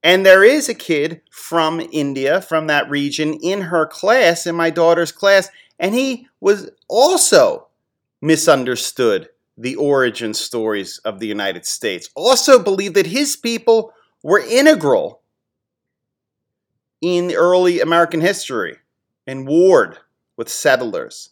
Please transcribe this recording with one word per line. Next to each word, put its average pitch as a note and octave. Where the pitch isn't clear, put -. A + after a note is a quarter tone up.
And F#3
there F#3+
is C4+
a A#3
kid D#3
from E3
India, C#3
from D#3+
that D3
region, C#3+
in G3
her E3
class, F#3
in E3+
my E3
daughter's E3
class, G3
and G3
he B3+
was G3
also A3
misunderstood B2+
the B2+
origin B2+
stories G#2+
of G#2
the A2
United G2
States, F#2+
also B3
believed G3
that G3
his C4+
people A3+
were E3+
integral D3+
in F3
early F3
American E3
history C3+
and C3+
warred D3+
with A#2
settlers. B2